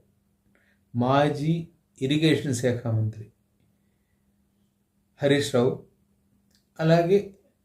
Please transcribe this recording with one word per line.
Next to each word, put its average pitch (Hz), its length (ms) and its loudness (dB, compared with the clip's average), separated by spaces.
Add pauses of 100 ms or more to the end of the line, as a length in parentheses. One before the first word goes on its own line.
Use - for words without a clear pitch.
(920)
మాజీ 139 600 0 (520)
ఇరిగేషన్ 151 540 0
శాఖ 123 220 -2 (160)
మంత్రి 107 280 -6 (2000)
హరీష్ 143 340 2
రావు, 123 180 2 (1080)
అలాగే 170 400 2 (460)